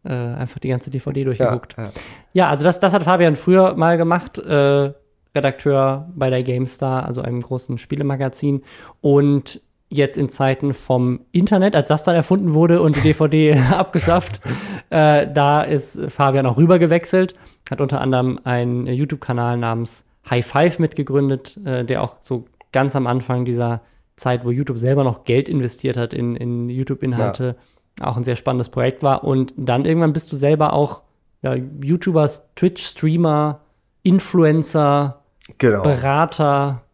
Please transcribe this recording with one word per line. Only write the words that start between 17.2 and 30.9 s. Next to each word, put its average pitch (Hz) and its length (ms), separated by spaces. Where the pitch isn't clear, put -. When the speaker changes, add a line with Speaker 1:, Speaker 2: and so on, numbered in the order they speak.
Speaker 1:
hat 139 120
unter 135 200
anderem 127 420
einen 123 420
YouTube-Kanal 123 720
namens 117 480
High 123 160
Five 160 340
mitgegründet, 139 840
äh, 127 180
der 113 200
auch - 180
so 120 240
ganz 135 240
am 131 120
Anfang 123 380
dieser 117 360
Zeit, 123 280
wo 120 60
YouTube 131 280
selber 135 240
noch 120 200
Geld 120 260
investiert 123 480
hat 120 160
in, 120 220
in 120 340
YouTube-Inhalte, 123 840
Speaker 2:
Ja. 139 80
Speaker 1:
auch 117 100
ein 120 60
sehr 120 120
spannendes 123 340
Projekt 131 320
war. 135 220
Und 131 340
dann 127 280
irgendwann 160 280
bist 156 180
du 151 40
selber 147 380
auch, - 280